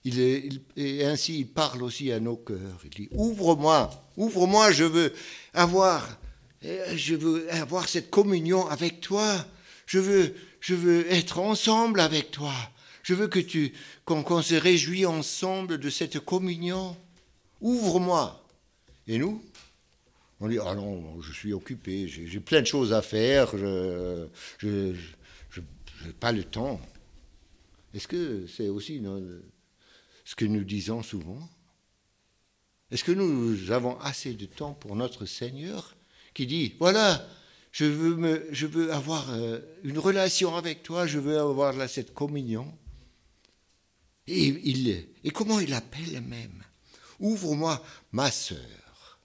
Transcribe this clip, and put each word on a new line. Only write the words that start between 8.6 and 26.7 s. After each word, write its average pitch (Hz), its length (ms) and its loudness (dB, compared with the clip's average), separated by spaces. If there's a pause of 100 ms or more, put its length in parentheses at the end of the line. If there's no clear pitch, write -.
avec 160 340 -2
toi. 202 460 0 (400)
Je 185 140 4
veux, 190 340 4 (240)
je - 160 -2
veux 170 380 4
être 170 260 0
ensemble 220 640 4
avec 156 320 2
toi. 143 200 -6 (520)
Je 180 100 2
veux 208 140 2
que 190 100 2
tu, 156 340 0 (320)
qu'on, 156 180 0
qu'on 170 200 4
se 165 120 2
réjouit 175 520 4
ensemble 175 720 -2
de 139 100 -4
cette 151 320 -4
communion. 180 760 -4 (680)
Ouvre-moi. » 180 840 2 (640)
Et 113 80 0
nous, 208 260 -2 (1000)
on 107 80 -4
dit, « 117 140 0
Ah 92 120 -4
non, 90 480 -8
je 76 100 -14
suis 104 220 -6
occupé, 98 520 -8
j'ai, 82 200 -12
j'ai 92 140 -8
plein 156 200 4
de 120 60 0
choses 123 260 2
à 110 80 6
faire, 117 560 2
je, 90 680 -4 (320)
je, 98 340 -2 (560)
je, - 120 -14 (400)
je 80 60 -14
n'ai 82 60 -12
pas 117 200 -2
le 101 120 -2
temps. » 117 340 -6 (1160)